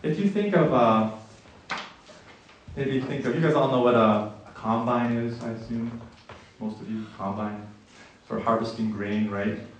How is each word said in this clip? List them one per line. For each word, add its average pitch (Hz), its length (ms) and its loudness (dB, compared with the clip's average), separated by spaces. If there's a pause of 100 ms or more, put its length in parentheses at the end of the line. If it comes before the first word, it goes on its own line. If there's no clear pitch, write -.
if 160 160 0
you 202 100 4
think 202 260 0
of, 147 180 6
uh, 110 380 4 (1600)
maybe 135 260 0
think 135 240 -4
of, 120 100 0
you 165 60 0
guys 151 120 4
all 139 160 4
know 123 120 4
what 120 140 6
a, 107 360 4 (160)
a - 60 -20
combine 120 600 0
is, 117 300 -4
I 117 80 -6
assume? 117 500 -6 (580)
Most 107 220 -6
of - 80 -12
you, 110 160 -6 (120)
combine. 104 480 -6 (640)
For 107 120 -4
harvesting 113 520 0
grain, 104 380 -2
right? 143 300 -2 (200)